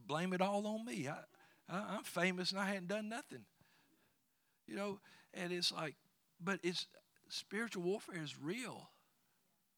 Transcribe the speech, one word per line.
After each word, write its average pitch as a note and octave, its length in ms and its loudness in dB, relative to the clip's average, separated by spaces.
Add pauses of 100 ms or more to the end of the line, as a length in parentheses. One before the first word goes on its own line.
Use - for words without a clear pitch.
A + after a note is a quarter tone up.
blame F3 260 2
it F3+ 80 2
all G3+ 260 4
on A3 180 -2
me. G#3+ 240 -2
I, D#3+ 100 -2 (500)
I, F#3+ 280 -2
I'm C#4 80 -4
famous F3+ 480 4
and G3 80 0
I G3 60 4
hadn't F#3+ 220 0
done G#3+ 200 0
nothing." G#3+ 360 -8 (1200)
You A3 100 -6
know, G3+ 240 -2 (340)
and F3+ 180 -2
it's F3 200 4
like, D#3+ 240 -2 (460)
but F#3+ 200 2
it's, F3 240 2 (440)
spiritual G#3 520 -2
warfare F#3 400 0
is C3+ 180 -6
real. F#3+ 480 -4 (880)